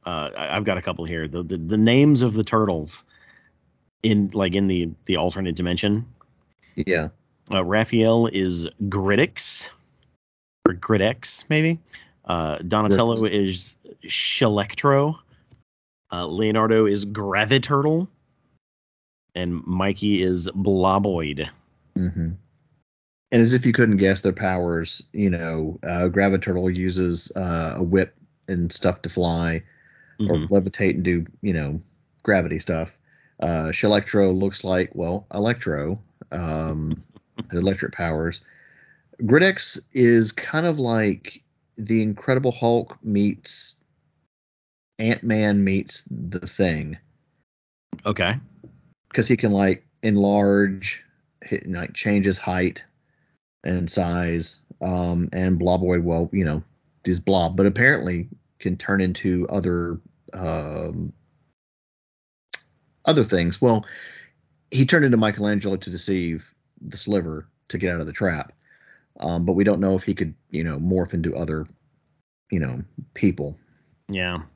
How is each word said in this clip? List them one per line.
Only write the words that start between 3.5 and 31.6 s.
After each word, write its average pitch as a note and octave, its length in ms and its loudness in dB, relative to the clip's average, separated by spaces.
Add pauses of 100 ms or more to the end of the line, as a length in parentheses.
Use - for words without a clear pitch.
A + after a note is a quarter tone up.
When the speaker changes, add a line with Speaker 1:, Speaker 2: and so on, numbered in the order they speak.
Speaker 1:
in, G#2 300 4
like, F#2+ 220 0
in G2 120 2
the, F2 240 0 (140)
the F2+ 120 0
alternate F2+ 380 -2
dimension. G2+ 500 0 (720)
Speaker 2:
Yeah. D#2 340 -2 (440)
Speaker 1:
Uh, F#2+ 100 2
Raphael A2+ 640 2
is F2+ 400 -2 (160)
Gridix, G2+ 840 0 (1000)
or F#2 80 0
Gridex, G#2+ 760 -2
maybe. D#3+ 300 0 (460)
Uh, D#2+ 340 -2
Donatello G#2+ 640 2
Speaker 2:
Right. G2 100 0
Speaker 1:
is F#2+ 440 -2 (280)
Shelectro. C#3 1120 0 (920)
Uh, F2 160 -6
Leonardo A2 580 2
is G2+ 200 0
Graviturtle. B2 1000 0 (1300)
And F2 320 -4
Mikey F#2+ 560 0
is F#2 280 0
Bloboid. F#2 1000 0 (480)
Speaker 2:
Mm-hmm. E2+ 340 -2 (1000)
And A#2 100 6
as A#2 120 6
if B2 120 2
you A#2+ 80 4
couldn't A2+ 240 4
guess F#2+ 240 4
their F#2+ 120 0
powers, F2 720 -2 (100)
you G#2 160 2
know, D#2+ 540 -4
uh, F2 260 0
Graviturtle F#2 680 2
uses, F2+ 600 -2
uh, E2+ 420 -4
a F2+ 60 -2
whip F2+ 300 2 (340)
and F2 240 -2
stuff - 300 -2
to E2+ 80 -8
fly E2+ 540 -2 (560)
or G#2+ 60 -2 (100)
Speaker 1:
Mm-hmm. E2 180 -2
Speaker 2:
levitate G2 420 0
and F2+ 80 -2
do, E2+ 220 0 (160)
you G2+ 120 -2
know, D#2 260 -4 (440)